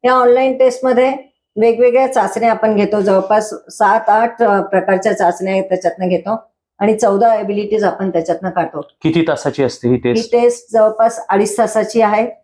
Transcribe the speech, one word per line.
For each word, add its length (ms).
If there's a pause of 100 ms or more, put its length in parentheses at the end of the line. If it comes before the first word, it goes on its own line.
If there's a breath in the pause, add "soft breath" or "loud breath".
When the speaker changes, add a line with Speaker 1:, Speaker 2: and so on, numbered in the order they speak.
Speaker 1:
या 100
ऑनलाइन 440
टेस्टमध्ये 560 (420)
वेगवेगळ्या 520
चाचण्या 440
आपण 240
घेतो, 260
जवळपास 480 (200)
सात 400
आठ, 320
अ, 200
प्रकारच्या 520
चाचण्या 480
त्याच्यातनं 460
घेतो 320 (400)
आणि 160
चौदा 340
ॲबिलिटीज 540
आपण 260
त्याच्यातनं 400
काढतो. 320
Speaker 2:
किती 400
तासाची 420
असते 260
ही 60
Speaker 1:
ही 180
Speaker 2:
टेस्ट? 180
Speaker 1:
टेस्ट 420
जवळपास 540
अडीच 300
तासाची 440
आहे. 220 (200)